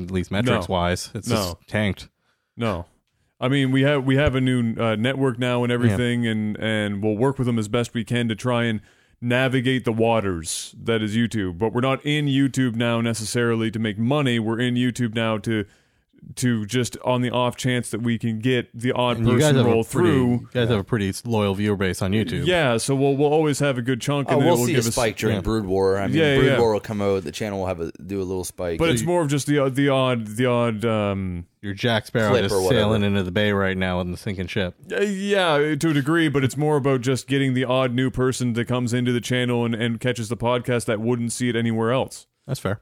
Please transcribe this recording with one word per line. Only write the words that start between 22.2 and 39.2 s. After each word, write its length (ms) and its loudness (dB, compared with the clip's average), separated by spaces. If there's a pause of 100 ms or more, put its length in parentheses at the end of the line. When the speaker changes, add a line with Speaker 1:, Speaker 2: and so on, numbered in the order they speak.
Speaker 2:
Yeah, 320 2
so 180 -2
we'll, 220 2
we'll 160 2
always 260 2
have 180 0
a 40 -4
good 180 -2
chunk, 300 -2
Speaker 3:
Oh, 40 2
Speaker 2:
and 80 4
then 60 6
Speaker 3:
we'll 80 6
Speaker 2:
it 40 2
will 80 2
Speaker 3:
see 60 0
a 40 2
Speaker 2:
give 100 2
us 60 -2
Speaker 3:
spike 240 0
during 180 0
Speaker 1:
Yeah. 60 -2
Speaker 3:
Brood 240 0
War. 340 2
I 80 -2
mean, 80 0
Speaker 2:
Yeah, 220 4
Speaker 3:
Brood 100 6
Speaker 2:
yeah. 120 2
Speaker 3:
War 140 4
will 60 0
come 220 -6
out, 240 2
the 80 -8
channel 260 -6
will 80 -4
have 140 -4
a, 100 -6 (140)
do 160 -4
a 20 -2
little 220 -4
spike. 340 -4
Speaker 2:
But 120 2
it's 120 0
more 180 0
of 60 0
just 200 -2
the, 220 2
the 200 2
odd, 380 0
the 180 -2
odd, 400 0
um, 600 -2 (160)
Speaker 1:
Your 120 -6
Jack 340 0
Sparrow 220 0
Speaker 3:
Clip 140 4
Speaker 1:
just 120 0
Speaker 3:
or 60 2
whatever. 220 4
Speaker 1:
sailing 200 2
into 200 2
the 80 -6
bay 200 2
right 260 0
now 220 0
in 120 -4
the 60 -8
sinking 300 -6
ship. 280 -4 (180)
Speaker 2:
Uh, 80 -2
yeah, 760 0
to 140 0
a 40 2
degree, 360 2
but 160 2
it's 100 0
more 220 0
about 240 0
just 260 -2
getting 260 0
the 120 0
odd 280 0
new 160 2
person 440 0
that 160 -2
comes 240 -2
into 180 0
the 100 0